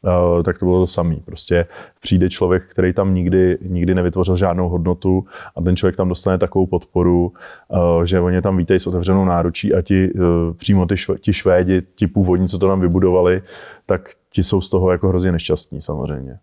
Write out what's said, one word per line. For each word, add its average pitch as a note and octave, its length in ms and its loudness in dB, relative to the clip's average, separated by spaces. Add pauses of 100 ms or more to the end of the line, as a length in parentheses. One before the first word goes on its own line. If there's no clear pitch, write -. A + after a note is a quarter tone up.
eh, F2 360 2
tak F2 160 -2
to - 60 -6
bylo F2+ 160 4
to F#2 60 2
samý. E2+ 380 -2
Prostě - 420 -2 (340)
přijde F2+ 280 2
člověk, F2+ 400 0
který F#2 240 0
tam G2 220 0
nikdy, F2+ 480 2
nikdy F2+ 320 -2
nevytvořil F2+ 420 0
žádnou F2+ 320 0
hodnotu F2+ 560 -2 (320)
a - 60 -8
ten F#2 140 0
člověk F#2 200 0
tam F#2 120 0
dostane F#2 300 -2
takovou F#2 280 0
podporu, F2 680 0 (400)
eh, E2+ 340 2
že F2+ 140 0
oni F2+ 220 0
tam F#2+ 140 0
vítají F2+ 240 2
s - 60 -8
otevřenou F#2 380 0
náručí F2 500 0
a F2+ 80 0
ti, F#2+ 340 2
eh, - 20 -6 (380)
přímo F#2+ 300 0
ty G2 80 0
Šve-, - 240 -4
ti - 140 -2
Švédi, F#2 500 2 (120)
ti G#2 120 -2
původní, F2+ 420 0
co F2+ 100 -4
to F#2+ 100 0
tam F#2+ 120 0
vybudovali, F2+ 640 2 (440)
tak - 240 -4 (220)
ti G2 100 -2
jsou F#2+ 180 0
z - 100 -10
toho F#2 200 2
jako F2+ 180 0
hrozně F2+ 240 0
nešťastní D#2 500 -6
samozřejmě. D2 600 -10